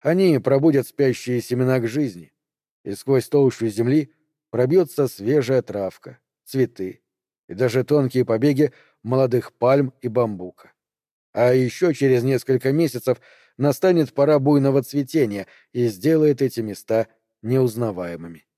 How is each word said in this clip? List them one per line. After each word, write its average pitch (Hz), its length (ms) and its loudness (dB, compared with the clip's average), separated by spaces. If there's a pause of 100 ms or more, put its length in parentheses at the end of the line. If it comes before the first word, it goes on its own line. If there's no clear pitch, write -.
Они 170 400 2
пробудят 139 480 2
спящие 123 520 -2
семена 127 380 0
к 117 80 -2
жизни, 110 460 -6 (520)
и 101 100 -8
сквозь 131 340 -2
толщу 131 400 2
земли 123 440 -2 (380)
пробьётся 143 560 0
свежая 127 560 0
травка, 101 560 -8 (260)
цветы 95 580 -4 (460)
и - 60 -14
даже 120 300 0
тонкие 131 400 0
побеги 135 480 0 (300)
молодых 127 500 0
пальм 131 480 0
и 123 80 -6
бамбука. 107 640 -6 (600)
А 123 200 2
ещё 131 400 0
через 131 320 2
несколько 131 480 0
месяцев 135 480 -2 (400)
настанет 151 540 2
пора 147 240 4
буйного 139 440 2
цветения 127 640 -2 (260)
и 123 160 0
сделает 143 540 2
эти 123 180 -2
места 110 460 -2 (360)
неузнаваемыми. 101 1040 -4 (120)